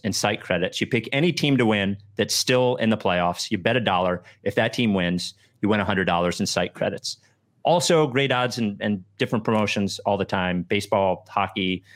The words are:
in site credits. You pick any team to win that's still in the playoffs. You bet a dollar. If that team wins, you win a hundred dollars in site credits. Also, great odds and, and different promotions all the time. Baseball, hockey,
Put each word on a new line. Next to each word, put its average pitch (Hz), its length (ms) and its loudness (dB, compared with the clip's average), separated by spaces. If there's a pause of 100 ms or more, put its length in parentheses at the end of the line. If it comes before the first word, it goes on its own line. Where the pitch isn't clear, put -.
in 98 80 -2
site - 280 -2
credits. 90 400 -2
You - 60 -2
pick - 240 -2
any 156 220 0
team 143 240 2
to 123 100 4
win 101 300 0 (180)
that's 107 220 -2
still 127 400 2
in 113 140 0
the 107 80 2
playoffs. 87 520 0
You 104 80 -2
bet 110 160 0
a 127 60 2
dollar. 92 420 0 (220)
If 98 120 -4
that 117 160 0
team 113 220 0
wins, 90 400 -2 (260)
you 101 80 0
win 104 120 2
a 98 40 0
hundred 95 200 0
dollars 87 340 0
in 98 80 -2
site - 280 -2
credits. - 420 -6 (460)
Also, 165 440 4
great 131 260 0
odds 123 240 0
and, 104 240 -2
and 104 240 -2 (140)
different 120 260 0
promotions 107 560 0
all 101 160 0
the 95 80 0
time. 90 380 -2
Baseball, 98 680 0
hockey, 95 540 -2 (140)